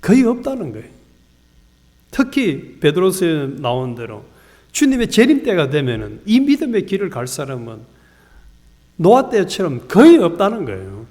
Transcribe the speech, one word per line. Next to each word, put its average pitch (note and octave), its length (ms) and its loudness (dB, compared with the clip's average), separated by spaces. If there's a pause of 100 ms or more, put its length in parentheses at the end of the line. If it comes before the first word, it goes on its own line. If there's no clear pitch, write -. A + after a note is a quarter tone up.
거의 B3 220 4
없다는 A3+ 500 -4
거예요." G#2+ 160 -16 (1200)
특히 A3+ 680 -4
베드로서에 E3 680 0 (120)
나온 B2+ 360 -4
대로 A2+ 300 -14 (480)
주님의 C4 360 0
재림 B3+ 340 4
때가 F3 260 -2
되면은 A2+ 560 -4
이 A3 160 4
믿음의 C#4 460 0
길을 G3 220 -4
갈 B2 180 -8
사람은 B2 520 -10 (1200)
노아 A#3+ 320 4
때처럼 F3+ 580 -4
거의 D#4+ 300 8
없다는 G3 480 0
거예요. G2 440 -12